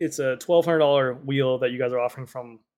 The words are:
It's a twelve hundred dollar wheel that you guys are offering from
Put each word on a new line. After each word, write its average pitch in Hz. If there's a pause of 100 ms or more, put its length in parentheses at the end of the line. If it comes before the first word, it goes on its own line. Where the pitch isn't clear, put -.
It's 156
a 131
twelve 170
hundred 165
dollar 143
wheel 135
that 127
you 123
guys 123
are 127
offering 123
from 120 (180)